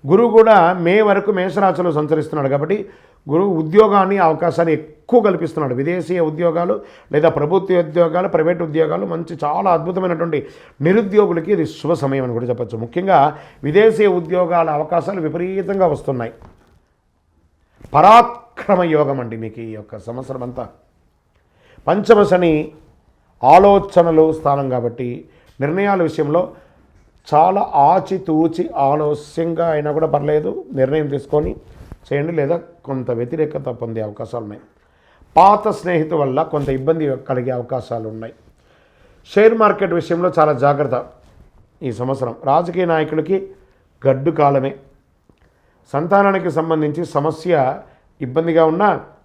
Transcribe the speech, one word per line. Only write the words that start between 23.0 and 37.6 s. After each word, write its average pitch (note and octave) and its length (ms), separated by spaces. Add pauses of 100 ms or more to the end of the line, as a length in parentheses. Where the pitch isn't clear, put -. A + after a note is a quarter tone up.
ఆలోచనలు F#3 680 (120)
స్థానం C#3 360
కాబట్టి A#2+ 340 (540)
నిర్ణయాల F#3 480
విషయంలో D#3 320 (920)
చాలా F3+ 300 (300)
ఆచితూచి E3+ 720 (260)
ఆలస్యంగా D#3 840
అయినా D3 220
కూడా D#3+ 180
పర్లేదు D3+ 360 (280)
నిర్ణయం D3 340
తీసుకొని D3+ 380 (560)
చేయండి, D3 320
లేదా D3 180 (300)
కొంత B2+ 320
వ్యతిరేకత C#3+ 480 (140)
పొందే A2+ 260
అవకాశాలు A2+ 380
ఉన్నాయి. G#2 160 (760)
పాత G#3 300 (120)
స్నేహితు E3 420
వల్ల C3+ 180 (140)
కొంత C#3 160 (100)
ఇబ్బంది D#3 260 (240)
కలిగే B2+ 300
అవకాశాలు A#2+ 540